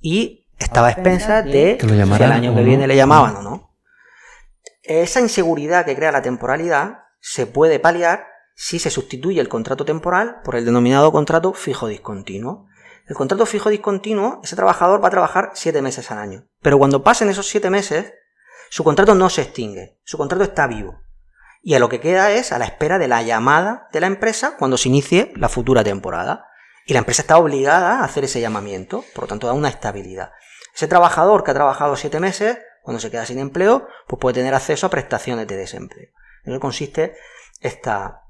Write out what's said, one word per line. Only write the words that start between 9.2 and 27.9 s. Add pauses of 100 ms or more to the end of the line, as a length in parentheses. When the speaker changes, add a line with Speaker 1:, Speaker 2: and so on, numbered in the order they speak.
Speaker 1:
el
contrato
temporal
por
el
denominado
contrato
fijo
discontinuo. (400)
El
contrato
fijo
discontinuo,
ese
trabajador
va
a
trabajar
siete
meses
al
año. (120)
Pero
cuando
pasen
esos
siete
meses, (580)
su
contrato
no
se
extingue,
su
contrato
está
vivo. (640)
Y
a
lo
que
queda
es
a
la
espera
de
la
llamada
de
la
empresa
cuando
se
inicie
la
futura
temporada. (400)
Y
la
empresa
está
obligada